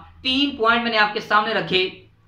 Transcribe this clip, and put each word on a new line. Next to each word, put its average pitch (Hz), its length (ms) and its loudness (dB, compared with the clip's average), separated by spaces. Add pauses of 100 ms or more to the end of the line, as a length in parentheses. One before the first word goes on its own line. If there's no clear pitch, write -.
(220)
तीन 269 360 0
point 233 260 2
मैंने 233 140 0
आपके 208 240 2
सामने 214 320 0
रखे। 185 300 0 (440)